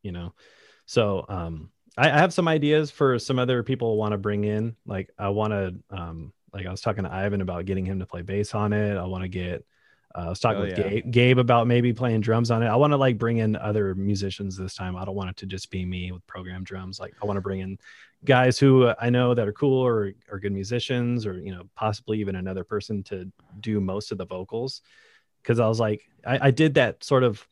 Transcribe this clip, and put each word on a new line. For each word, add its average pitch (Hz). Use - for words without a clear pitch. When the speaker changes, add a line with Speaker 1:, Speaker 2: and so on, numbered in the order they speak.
Speaker 1:
you 98
know? 87
So, 101
um, 82
I, 143
I 147
have 175
some 175
ideas 151
for 131
some 127
other 123
people 123
I 107
wanna 104
bring 104
in. 107
Like, 95
I 101
wanna, 101
um, 82
like, 92
I 92
was 98
talking 104
to -
Ivan 98
about 90
getting 95
him 95
to 87
play 87
bass 101
on 104
it. 104
I 87
wanna 92
get, 90
uh, -
I 165
was 101
talking 110
Speaker 2:
Hell 104
Speaker 1:
with 92
Speaker 2:
yeah. 98
Speaker 1:
Gabe, 113
Gabe 123
about 120
maybe 120
playing 113
drums 113
on 113
it. 117
I 107
wanna, 147
like, 131
bring 117
in 110
other 104
musicians 98
this 92
time. 92
I 92
don't 98
want 95
it 90
to 98
just 95
be 92
me 90
with 90
programmed 92
drums. 95
Like, -
I 208
wanna 196
bring 95
in 95
guys 127
who 131
I 120
know 123
that 117
are 104
cool 135
or 107
are 101
good 101
musicians, 120
or, 95
you 92
know, 90
possibly 110
even 98
another 92
person 104
to 95
do 107
most 95
of 98
the 92
vocals. 113
'Cause 120
I 113
was 113
like, 107
I, 135
I -
did 143
that 127
sort 131
of 107